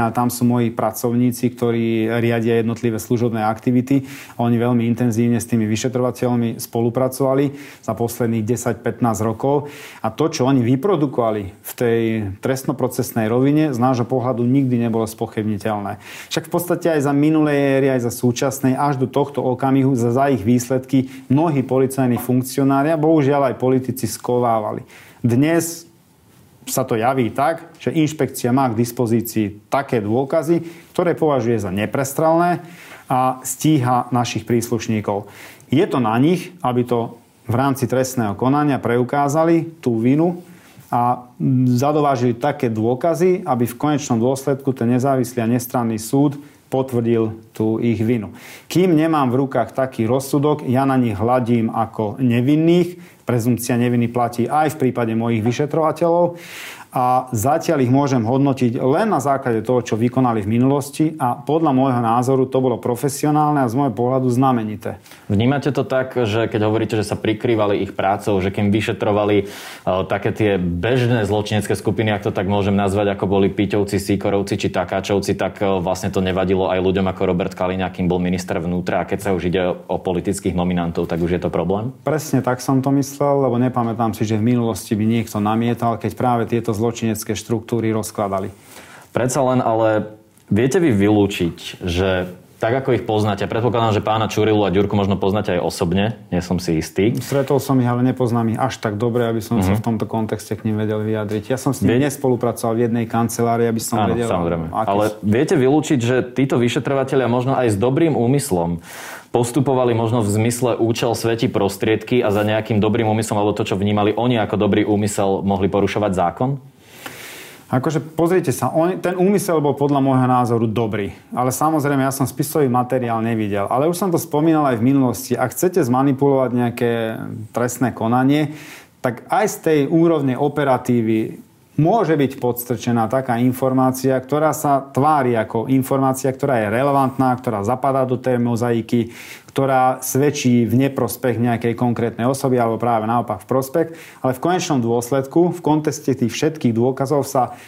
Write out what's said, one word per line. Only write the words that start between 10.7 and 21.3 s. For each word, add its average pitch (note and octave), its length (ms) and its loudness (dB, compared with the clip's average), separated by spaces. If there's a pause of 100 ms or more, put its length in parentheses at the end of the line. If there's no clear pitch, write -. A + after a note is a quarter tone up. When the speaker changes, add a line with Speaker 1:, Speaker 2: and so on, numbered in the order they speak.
Speaker 1:
v - 240 -16
tej A#2 260 0 (460)
trestnoprocesnej B2+ 800 -2
rovine, C#3 480 2
z A#2 80 -2
nášho B2 240 2
pohľadu B2 400 -2
nikdy B2+ 320 2
nebolo A2+ 320 0 (220)
spochybniteľné. - 0 - (960)
Však D#3+ 180 -6
v - 60 -20
podstate E3+ 400 0
aj D3 160 0
za C#3+ 80 2
minulej D3+ 400 2 (240)
éry, C3+ 80 2
aj B2+ 160 2
za A#2 80 -2
súčasnej, B2+ 640 0
až C#3+ 240 0
do C3 80 0
tohto C#3 320 -2
okamihu, C3+ 560 2
za, A#2+ 160 0
za C3+ 160 2
ich A#2+ 160 0
výsledky B2+ 640 0 (240)